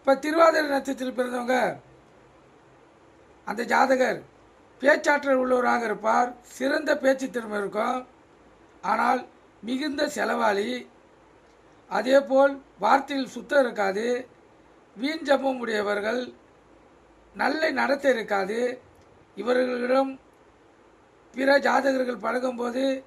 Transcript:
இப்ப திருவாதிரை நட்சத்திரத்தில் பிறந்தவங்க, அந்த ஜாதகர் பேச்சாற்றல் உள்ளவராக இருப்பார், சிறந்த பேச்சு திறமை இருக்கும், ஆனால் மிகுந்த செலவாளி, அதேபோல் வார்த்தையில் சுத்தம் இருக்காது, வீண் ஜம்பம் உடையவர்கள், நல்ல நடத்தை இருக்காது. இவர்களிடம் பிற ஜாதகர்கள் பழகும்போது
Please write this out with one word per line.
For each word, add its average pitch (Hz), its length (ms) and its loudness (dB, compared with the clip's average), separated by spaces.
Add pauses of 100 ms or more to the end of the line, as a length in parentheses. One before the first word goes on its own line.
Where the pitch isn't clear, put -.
இப்ப 269 240 2
திருவாதிரை 311 440 4 (100)
நட்சத்திரத்தில் 262 420 -6
பிறந்தவங்க, 247 380 -2 (1900)
அந்த 208 120 -6 (120)
ஜாதகர் 247 460 2 (640)
பேச்சாற்றல் 285 600 4
உள்ளவராக 240 440 2
இருப்பார், 220 420 0 (280)
சிறந்த 285 340 -2 (120)
பேச்சு 262 320 2
திறமை 220 260 -6
இருக்கும், 214 360 -4 (920)
ஆனால் 240 300 2 (480)
மிகுந்த 285 340 -4 (140)
செலவாளி, 214 500 0 (1200)
அதேபோல் 269 640 4 (300)
வார்த்தையில் 269 500 0
சுத்தம் 277 320 0
இருக்காது, 208 400 -2 (920)
வீண் 302 320 -6
ஜம்பம் 262 340 0
உடையவர்கள், 208 580 -2 (1200)
நல்ல 311 360 0
நடத்தை 269 360 0
இருக்காது. 208 440 -2 (760)
இவர்களிடம் 254 760 0 (1200)
பிற 269 220 4 (100)
ஜாதகர்கள் 254 580 0
பழகும்போது 240 600 -4 (220)